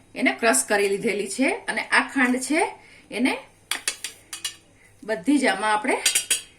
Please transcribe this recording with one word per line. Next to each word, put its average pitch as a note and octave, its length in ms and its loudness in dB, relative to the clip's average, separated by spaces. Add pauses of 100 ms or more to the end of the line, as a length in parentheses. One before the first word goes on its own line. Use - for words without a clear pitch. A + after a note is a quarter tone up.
(140)
એને C4+ 260 0
ક્રશ A3+ 300 4
કરી G3+ 220 2
લીધેલી G3+ 440 -2
છે C4+ 120 2 (220)
અને A3 120 -2 (160)
આ B3+ 60 4 (100)
ખાંડ B3+ 320 2
છે D#4 140 2 (580)
એને C#4 140 2 (1800)
બધી A3 340 2
જ - 100 2
આમાં G#3+ 220 0
આપણે C4 220 0 (640)